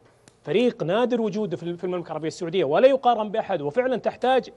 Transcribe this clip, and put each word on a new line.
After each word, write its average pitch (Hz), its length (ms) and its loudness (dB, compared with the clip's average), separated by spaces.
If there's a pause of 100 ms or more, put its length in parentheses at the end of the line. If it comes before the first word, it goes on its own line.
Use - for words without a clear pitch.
(440)
فريق 226 400 0
نادر 226 380 0
وجوده 202 360 -4
في، 170 200 -8
في - 60 -14
المملكة 180 240 -4
العربية 156 200 -6
السعودية 165 360 -2
ولا 165 240 6
يقارن 240 420 2
بأحد، 196 320 -2
وفعلًا 240 360 0
تحتاج 247 600 0